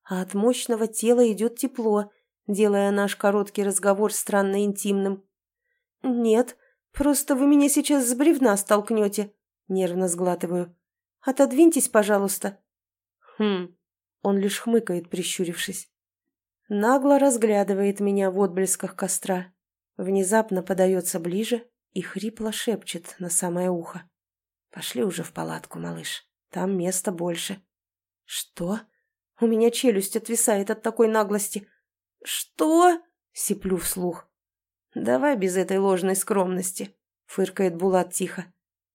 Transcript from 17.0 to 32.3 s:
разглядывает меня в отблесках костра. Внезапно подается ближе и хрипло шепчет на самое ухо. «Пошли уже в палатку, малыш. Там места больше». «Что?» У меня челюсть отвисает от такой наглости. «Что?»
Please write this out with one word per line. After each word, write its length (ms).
разглядывает 800
меня 320
в 80
отблесках 560
костра. 560
Внезапно 640
подается 560
ближе 440
и 80
хрипло 500
шепчет 680
на 100
самое 400
ухо. 400
«Пошли 320
уже 180
в 100
палатку, 460
малыш. 480
Там 260
места 360
больше». 500
«Что?» 540
У 80
меня 220
челюсть 460
отвисает 560
от 100
такой 260
наглости. 600
«Что?» 760